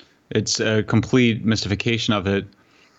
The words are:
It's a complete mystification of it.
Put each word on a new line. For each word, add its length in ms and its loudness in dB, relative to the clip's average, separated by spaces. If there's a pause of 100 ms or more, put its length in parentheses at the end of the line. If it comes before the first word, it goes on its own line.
(280)
It's 320 -2
a 220 0
complete 600 2
mystification 720 -2
of 140 -2
it. 180 0 (540)